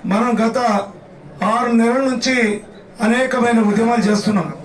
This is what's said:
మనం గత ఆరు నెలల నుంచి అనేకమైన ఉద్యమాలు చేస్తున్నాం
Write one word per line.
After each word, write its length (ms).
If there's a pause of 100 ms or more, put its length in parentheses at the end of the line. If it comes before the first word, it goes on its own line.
మనం 400
గత 120 (840)
ఆరు 280
నెలల 280
నుంచి 600 (400)
అనేకమైన 600
ఉద్యమాలు 400
చేస్తున్నాం 520 (120)